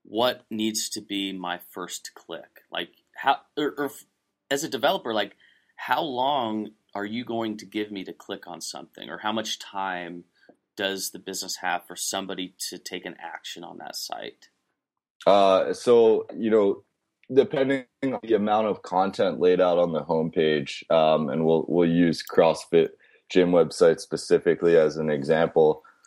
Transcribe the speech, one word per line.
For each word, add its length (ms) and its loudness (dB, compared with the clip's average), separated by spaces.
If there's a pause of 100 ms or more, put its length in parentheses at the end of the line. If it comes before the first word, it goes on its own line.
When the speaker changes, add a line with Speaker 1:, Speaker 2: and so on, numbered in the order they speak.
Speaker 1:
What 460 -2
needs 400 -4
to 120 -10
be 300 -6
my 280 -8 (100)
first 460 -12
click? 560 -16
Like, 180 -8 (260)
how, 220 0 (180)
or, 220 -4
or 80 -4
f-, 200 -12 (440)
as 140 -4
a 60 -6
developer, 440 -2
like, 220 -4 (400)
how 260 -2
long 680 -2 (260)
are 100 -6
you 180 -6
going 340 -6
to 80 -18
give 260 -6
me 140 -10
to 80 -12
click 340 -14
on 120 -14
something, 500 -14
or 100 -12
how 120 -6
much 280 -6
time 640 -8 (520)
does 360 -4
the 80 -16
business 380 -10
have 280 -4
for 100 -16
somebody 600 -8 (140)
to 100 -12
take 260 -12
an 160 -14
action 420 -16
on 140 -18
that 180 -14
site? 540 -14 (800)
Speaker 2:
Uh, 460 6
so, 520 6 (100)
you 140 -2
know, 340 4 (480)
depending 540 2 (180)
on 200 -2
the 100 0
amount 340 2
of 140 -2
content 580 0
laid 220 4
out 160 4
on 160 2
the 80 -2
homepage, 880 -2
um, 400 4
and 160 0
we'll, 220 2
we'll 200 4
use 360 2
CrossFit 680 2 (400)
gym 220 4
website 480 4
specifically 760 2
as 220 4
an 120 -2
example, 760 2 (240)